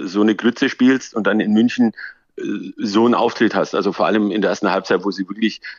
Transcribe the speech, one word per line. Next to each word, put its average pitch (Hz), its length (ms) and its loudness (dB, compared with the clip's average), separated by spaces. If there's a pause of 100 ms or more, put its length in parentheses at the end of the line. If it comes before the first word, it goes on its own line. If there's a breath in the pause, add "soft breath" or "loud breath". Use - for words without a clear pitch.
so 95 160 -2
eine 107 160 4
Grütze 120 320 0
spielst 127 460 2
und 107 120 -2
dann 104 140 2
in 104 120 0
München, 117 400 4 (440 loud breath)
äh, - 60 -10 (340)
so 104 300 0
einen 120 80 2
Auftritt 110 400 0
hast. 85 200 -2
Also 98 180 0
vor 85 140 -2
allem 104 240 0
in 101 100 -4
der 90 100 0
ersten 95 200 -2
Halbzeit, 95 340 0
wo 101 60 -2
sie 95 180 -6
wirklich 107 320 -4 (180 loud breath)